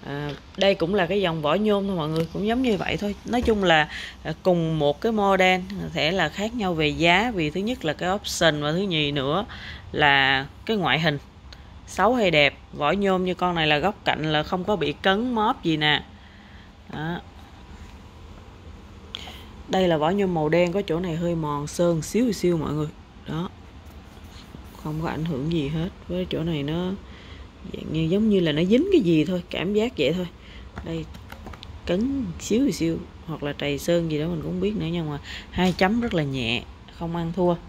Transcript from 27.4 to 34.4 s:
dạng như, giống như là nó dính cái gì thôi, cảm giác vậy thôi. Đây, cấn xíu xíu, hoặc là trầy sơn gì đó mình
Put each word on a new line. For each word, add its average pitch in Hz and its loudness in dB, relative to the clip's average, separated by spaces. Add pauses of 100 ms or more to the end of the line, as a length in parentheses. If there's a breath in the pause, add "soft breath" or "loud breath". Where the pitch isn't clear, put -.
dạng - -8
như, 156 0
giống 196 2
như 202 6
là 160 2
nó 147 2
dính 247 4
cái 339 6
gì 165 4
thôi, 175 -2
cảm 190 -4
giác 220 0
vậy 143 2
thôi. 180 -4 (580 loud breath)
Đây, 165 -6 (800)
cấn 247 0 (160)
xíu 240 2
xíu, 165 0 (300)
hoặc 151 -8
là 143 -4
trầy 143 -2
sơn 170 2
gì 151 0
đó 151 -2
mình 170 -4